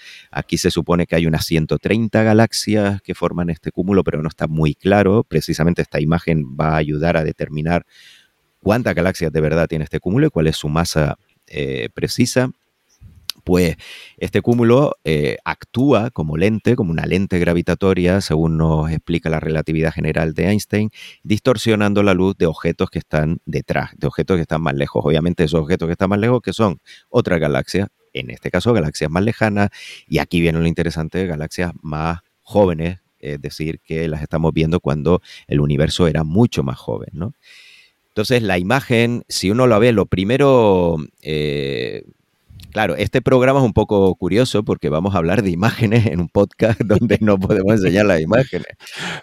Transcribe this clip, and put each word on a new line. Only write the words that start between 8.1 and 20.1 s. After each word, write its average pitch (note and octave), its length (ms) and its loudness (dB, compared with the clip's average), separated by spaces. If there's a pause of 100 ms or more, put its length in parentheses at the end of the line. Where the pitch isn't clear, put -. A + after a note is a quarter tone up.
cuántas A2+ 340 0
galaxias E2+ 340 -2
de D#2 100 -2
verdad D#2 280 0
tiene D#2+ 160 -4
este - 160 -6
cúmulo B2 260 0
y D3+ 40 0
cuál D#2+ 180 0
es D#2 80 -2
su D2+ 120 -6
masa, D#2 500 0 (280)
eh, C2+ 480 -6
precisa. B2+ 560 -2 (920)
Pues F2 320 2 (420)
este F#2 240 -2
cúmulo, A#2+ 600 4
eh, D2 400 0
actúa A#2+ 680 0
como D#2 260 -4
lente, G#2+ 380 2
como G2+ 160 -2
una D#2 160 -4
lente F#2 320 0
gravitatoria, F2 800 2
según D#2+ 360 0
nos D#2+ 340 2
explica D#2+ 400 -4
la D#2 80 -2
relatividad D#2 540 -2
general D#2 420 -2